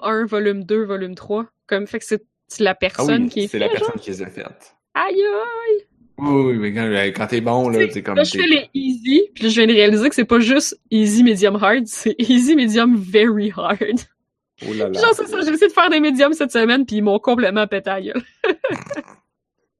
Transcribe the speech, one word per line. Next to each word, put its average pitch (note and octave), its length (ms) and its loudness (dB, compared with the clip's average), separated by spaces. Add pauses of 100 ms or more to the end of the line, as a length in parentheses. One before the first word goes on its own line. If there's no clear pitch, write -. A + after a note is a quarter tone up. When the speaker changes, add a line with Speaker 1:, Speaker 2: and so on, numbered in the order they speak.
Speaker 1:
un, A3 200 -2
volume G#3 380 -4
deux, G#3+ 220 -2
volume F#3+ 320 -8
trois. G#3+ 300 -8 (200)
Comme, G3+ 220 -4
fait A3+ 100 -10
que - 60 -12
c'est, G#3+ 180 -6 (240)
c'est - 160 -6
la F#3+ 80 4
Speaker 2:
Ah F#3 60 -2
Speaker 1:
personne F#3 480 0
Speaker 2:
oui, A#3+ 40 -4
Speaker 1:
qui A3 120 -6
est G3+ 80 -4
Speaker 2:
c'est A2 100 -6
la - 80 0
Speaker 1:
fait, A4+ 60 0
Speaker 2:
personne A4+ 240 -2
Speaker 1:
genre. - 80 -12
Speaker 2:
qui - 60 -12
les G2 120 -10
a F#2 80 -10
faites. - 460 -20 (180)
Speaker 1:
Aïe, F#4+ 260 -2
aïe ! A4 640 -4 (340)
Speaker 2:
Oui, C#3 240 0 (100)
oui, A#2 60 -2
mais G#2 140 -4
quand, A2+ 160 -4 (280)
quand G#2+ 100 -4
t'es A#2 140 -2
bon, A#2+ 280 0
là, A2+ 120 0
Speaker 1:
Tu A2 60 4
sais, - 40 -6
Speaker 2:
t'es - 140 -10
comme, G2+ 100 -6
Speaker 1:
là, D4 80 2
je D4+ 80 0
Speaker 2:
t'es - 80 -6
Speaker 1:
fais F4 80 0
les D#4 260 0
easy, C4 520 0 (100)
puis - 80 -8
là, A3 80 2
je A3 60 -2
viens A3+ 100 4
de A3+ 60 4
réaliser G#3+ 360 4
que D4 60 -2
c'est A#3+ 100 2
pas A#3 140 2
juste B3+ 420 0 (120)
easy, G#3+ 320 4
medium, G3+ 320 4
hard, G#3+ 320 2
c'est - 320 -4
easy, B3 340 4
medium, A#3 420 4
very G#3 600 2
hard. G#3 420 -2 (680)
Speaker 2:
Oh - 100 -8
là G#3+ 140 -4
là. F#4+ 120 -4
Speaker 1:
Genre, A4+ 160 4
c'est G#4+ 100 -6
ça, G#4 140 -6
j'ai D#4 100 -2
essayé D#4+ 160 4
de F4 60 2
faire F4+ 180 2
des D#4 80 2
médiums C#4+ 360 2
cette C#4+ 180 -4
semaine, A#3+ 340 2
puis G#3 120 -8
ils G#3 40 0
m'ont G#3 160 2
complètement G#3+ 480 0
pété G3 240 -6
à G3 80 -2
la G3 40 -8
gueule. A3 200 -6 (1600)